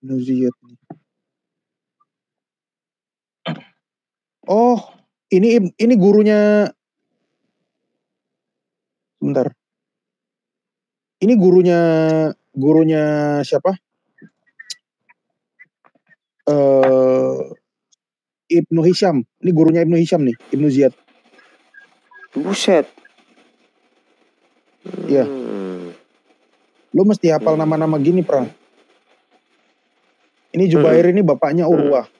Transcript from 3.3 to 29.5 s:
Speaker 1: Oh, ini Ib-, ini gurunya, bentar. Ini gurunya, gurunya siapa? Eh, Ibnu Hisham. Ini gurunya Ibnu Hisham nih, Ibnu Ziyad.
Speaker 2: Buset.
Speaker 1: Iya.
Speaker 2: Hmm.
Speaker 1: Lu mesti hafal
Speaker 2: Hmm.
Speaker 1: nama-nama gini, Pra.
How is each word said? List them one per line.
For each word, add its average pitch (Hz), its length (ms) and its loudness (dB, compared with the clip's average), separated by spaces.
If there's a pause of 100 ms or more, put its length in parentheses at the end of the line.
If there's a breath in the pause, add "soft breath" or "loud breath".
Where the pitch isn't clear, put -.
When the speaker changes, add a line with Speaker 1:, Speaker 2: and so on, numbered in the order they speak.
Speaker 1:
Oh, 233 320 2 (560 loud breath)
ini 214 240 2
Ib-, 190 240 0
ini 233 160 2
gurunya, 208 720 2 (2500)
bentar. 135 380 -4 (1600)
Ini 214 160 0
gurunya, 180 460 4 (720)
gurunya 156 520 0 (380)
siapa? 147 300 -2 (2750)
Eh, 131 960 0 (1120)
Ibnu 165 320 0
Hisham. 175 400 0 (160)
Ini 180 160 -2
gurunya 160 260 2
Ibnu 170 140 0
Hisham 165 320 0
nih, 117 80 -4 (160)
Ibnu 139 160 -2
Ziyad. 131 240 2 (1400)
Speaker 2:
Buset. 175 480 -2 (2250)
Speaker 1:
Iya. 139 160 0
Speaker 2:
Hmm. 98 720 -10 (960)
Speaker 1:
Lu 185 160 2
mesti 185 240 0
hafal 156 240 -2
Speaker 2:
Hmm. 156 80 -4
Speaker 1:
nama-nama 156 340 -2
gini, 165 220 0
Pra. 143 240 -2 (2000)